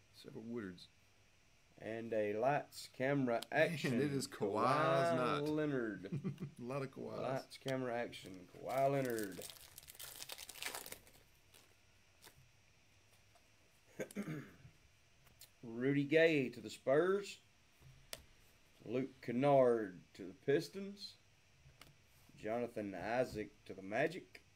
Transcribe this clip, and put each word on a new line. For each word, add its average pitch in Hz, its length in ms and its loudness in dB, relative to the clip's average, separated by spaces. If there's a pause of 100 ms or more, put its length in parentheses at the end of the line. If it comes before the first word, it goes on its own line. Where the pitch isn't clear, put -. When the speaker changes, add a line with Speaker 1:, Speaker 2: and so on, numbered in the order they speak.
(140)
Speaker 1:
Several - 300 -14
Woodards. 104 420 -8 (920)
Speaker 2:
And 113 360 -8
a 107 240 4
lights, 135 580 0
camera, 127 460 2 (100)
Speaker 1:
Man, 143 80 4 (100)
Speaker 2:
action. 143 300 0
Speaker 1:
it 147 140 2
is 131 120 -2
Kawhi's 107 380 0
Speaker 2:
Kawhi 165 520 4 (260)
Speaker 1:
night. 151 60 0
Speaker 2:
Leonard. 127 600 0
Speaker 1:
<laughs> 143 480 -6
A 120 60 -10
lot 135 160 -4
of 135 100 -6
Kawhis. 110 300 -8
Speaker 2:
Lights, 123 380 -4 (100)
camera, 127 260 -2
action. 110 360 -6 (260)
Kawhi 135 340 2
Leonard. 120 500 0 (4000)
<clears throat> 156 440 -8 (1200)
Rudy 131 420 2
Gay 156 460 6
to 113 100 -10
the 107 100 -10
Spurs. 180 680 2 (1500)
Luke 123 220 -2 (100)
Kennard 120 800 4 (160)
to 104 80 -14
the 92 120 -12 (180)
Pistons. 196 640 -4 (1200)
Jonathan 110 560 -4
Isaac 107 560 -2 (160)
to 98 80 -14
the 95 80 -14
Magic. 135 600 -4 (140)